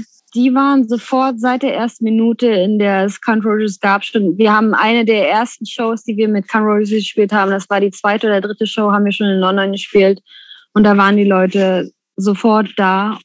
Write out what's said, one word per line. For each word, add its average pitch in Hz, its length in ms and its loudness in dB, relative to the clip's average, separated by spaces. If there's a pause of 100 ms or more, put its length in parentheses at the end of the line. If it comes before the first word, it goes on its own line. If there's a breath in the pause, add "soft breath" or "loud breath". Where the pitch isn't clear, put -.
(340)
die 247 200 2
waren 269 340 2
sofort 254 520 -2
seit 247 240 -2
der 269 120 -2
ersten 226 280 -6
Minute, 226 440 0
in 208 320 0
der 196 260 0
es 202 160 -8
Cockroaches 214 580 -2
gab, 202 260 -2
schon. 190 320 -2
Wir 214 160 4
haben 214 200 2
eine 226 320 0
der 208 240 2
ersten 220 360 -4
Shows, 226 380 -6
die 214 140 -6
wir 214 100 0
mit 208 200 -2
Cockroaches 214 420 0
gespielt 208 440 -2
haben, 196 180 0
das 196 180 -4
war 202 100 0
die 196 120 0
zweite 214 360 -2
oder 202 140 2
dritte 208 260 -4
Show, 208 240 -2
haben 202 140 0
wir 202 60 0
schon 202 160 -2
in 190 120 0
London 196 320 0
gespielt. 196 500 0 (520 loud breath)
Und 208 100 4
da 202 140 4
waren 202 200 4
die 208 80 2
Leute 185 640 0 (240)
sofort 208 600 0
da 202 480 0